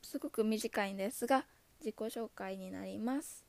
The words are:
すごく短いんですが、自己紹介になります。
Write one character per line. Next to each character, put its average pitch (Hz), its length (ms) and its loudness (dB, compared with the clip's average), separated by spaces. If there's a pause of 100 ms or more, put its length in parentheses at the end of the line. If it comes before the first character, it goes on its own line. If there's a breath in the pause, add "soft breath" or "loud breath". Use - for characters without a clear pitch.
す - 160 -4
ご 285 100 -2
く 226 140 4
短 220 420 2
い 196 80 -4
ん 196 40 -6
で 196 140 0
す - 140 -2
が、 262 200 6 (340 soft breath)
自 - 140 -4
己 - 20 -10
紹 220 400 -4
介 190 220 -4
に 190 140 -8
な 190 120 -6
り 190 160 -4
ま 254 220 2
す。 - 280 -12